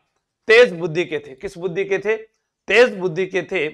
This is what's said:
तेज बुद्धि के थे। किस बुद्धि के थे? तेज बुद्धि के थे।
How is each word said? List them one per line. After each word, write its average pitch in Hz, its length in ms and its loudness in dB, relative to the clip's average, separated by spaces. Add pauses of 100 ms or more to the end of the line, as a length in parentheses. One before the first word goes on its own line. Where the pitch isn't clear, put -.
(480)
तेज 226 320 6
बुद्धि 170 260 -4
के 151 140 -6
थे। 131 160 -16
किस 190 220 -14
बुद्धि 180 280 -4
के 185 140 -2
थे? 214 180 -2 (500)
तेज 214 300 4
बुद्धि 180 280 -4
के 185 160 -4
थे। 160 320 -4